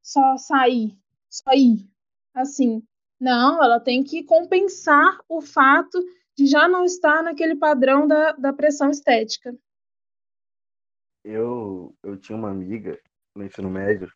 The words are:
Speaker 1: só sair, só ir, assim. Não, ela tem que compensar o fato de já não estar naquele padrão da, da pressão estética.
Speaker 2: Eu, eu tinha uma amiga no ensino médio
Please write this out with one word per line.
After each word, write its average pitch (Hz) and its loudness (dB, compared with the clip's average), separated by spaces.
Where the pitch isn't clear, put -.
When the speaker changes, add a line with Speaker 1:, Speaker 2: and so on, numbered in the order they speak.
Speaker 1:
só 269 0
sair, 247 0
só - -4
ir, 240 4
assim. 254 -4
Não, 254 0
ela 233 2
tem 254 -2
que 311 -10
compensar 349 2
o 320 -6
fato 302 2
de 277 4
já 294 4
não 359 0
estar 330 0
naquele 320 -4
padrão 285 2
da, 302 2
da 277 -4
pressão 285 0
estética. 240 -4
Speaker 2:
Eu, 107 -8
eu 101 -12
tinha 107 -14
uma 110 -8
amiga 95 -10
no 98 -14
ensino 98 -12
médio 95 -4